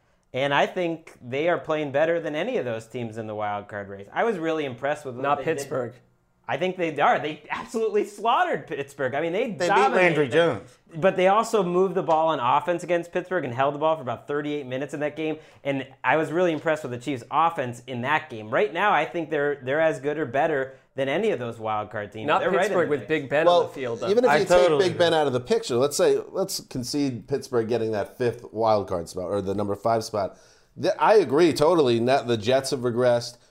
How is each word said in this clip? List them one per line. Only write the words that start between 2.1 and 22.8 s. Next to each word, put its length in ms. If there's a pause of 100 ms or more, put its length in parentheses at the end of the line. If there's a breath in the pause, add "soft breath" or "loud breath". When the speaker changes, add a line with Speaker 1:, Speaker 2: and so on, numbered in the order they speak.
Speaker 1:
than 160
any 220
of 80
those 200
teams 320
in 100
the 80
wild 320
card 220
race. 240
I 100
was 140
really 280
impressed 400
with 100
what 80
Speaker 2:
Not 160
Speaker 1:
they 60
did. 120
Speaker 2:
Pittsburgh. 360 (560)
Speaker 1:
I 60
think 220
they 240
are. 180
They 300
absolutely 560
slaughtered 600
Pittsburgh. 480
I 40
mean, 140
they 180
Speaker 3:
They 160
beat 0
Speaker 1:
dominated 280
Speaker 3:
Landry 340
Speaker 1:
them. 300
Speaker 3:
Jones. 100 (260)
Speaker 1:
But 220
they 100
also 340
moved 340
the 80
ball 260
on 100
offense 460
against 260
Pittsburgh 320
and 100
held 200
the 60
ball 180
for 40
about 280
thirty-eight 360
minutes 280
in 80
that 160
game. 220 (260 loud breath)
And 200 (200)
I 100
was 160
really 220
impressed 300
with 100
the 60
Chiefs' 300
offense 560
in 180
that 260
game. 200
Right 240
now, 200
I 100
think 260
they're, 320
they're 200
as 180
good 180
or 80
better 520 (180 loud breath)
than 140
any 220
of 80
those 200
wild 320
card 220
teams. 140
Speaker 2:
Not 120
Speaker 1:
They're 100
right 60
in 60
Speaker 2:
Pittsburgh 260